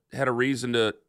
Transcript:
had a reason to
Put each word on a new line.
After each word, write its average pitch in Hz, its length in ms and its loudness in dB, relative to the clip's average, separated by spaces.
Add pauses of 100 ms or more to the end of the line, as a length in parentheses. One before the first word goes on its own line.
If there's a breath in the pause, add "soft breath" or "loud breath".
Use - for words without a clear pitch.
(140)
had 131 160 0
a - 20 2
reason 123 420 -2
to 110 220 2 (140)